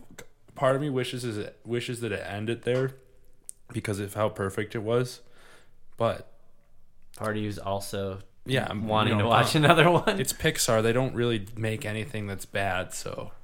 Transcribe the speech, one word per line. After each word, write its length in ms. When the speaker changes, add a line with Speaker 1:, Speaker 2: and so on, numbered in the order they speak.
Speaker 1:
part 220
of 60
me 80
wishes 340
is, 240
wishes 380
that 100
it 160
ended 360
there 320
because 260
of 140
how 160
perfect 460
it 80
was. 380
But 340
Speaker 2:
part 220
of 40
you 60
is 100
also 600
Speaker 1:
yeah, 240
I'm, 200
Speaker 2:
wanting 260
Speaker 1:
you 60
know, 40
Speaker 2:
to 60
watch 260
Speaker 1:
uh, 40
Speaker 2:
another 300
one. 300
Speaker 1:
it's 140
Pixar. 480
They 100
don't 220
really 320
make 300
anything 400
that's 180
bad, 480
so. 400